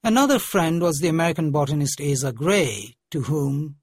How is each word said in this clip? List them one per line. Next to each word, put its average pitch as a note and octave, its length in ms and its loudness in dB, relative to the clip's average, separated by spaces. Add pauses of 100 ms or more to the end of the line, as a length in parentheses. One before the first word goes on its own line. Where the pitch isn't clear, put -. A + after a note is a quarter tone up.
Another B3+ 360 4
friend E3+ 420 0
was E3 180 2
the E3 100 0
American E3 420 0
botanist C#3+ 500 -2
Asa C#3 320 -2
Gray, A#2+ 640 -2 (140)
to D3 120 -4
whom C#3+ 600 -4